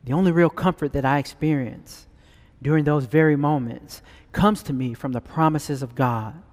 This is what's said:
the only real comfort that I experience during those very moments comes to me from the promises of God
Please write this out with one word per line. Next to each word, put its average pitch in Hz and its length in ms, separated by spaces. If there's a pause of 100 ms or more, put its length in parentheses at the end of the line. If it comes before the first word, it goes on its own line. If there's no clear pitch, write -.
the 127 80
only 180 180
real 170 180
comfort 160 440
that 139 120
I 139 140
experience 139 880 (560)
during 147 220
those 147 220
very 151 280
moments 139 680 (300)
comes 208 340
to 147 80
me 127 220
from 135 180
the 120 80
promises 156 640
of 120 140
God 117 380 (180)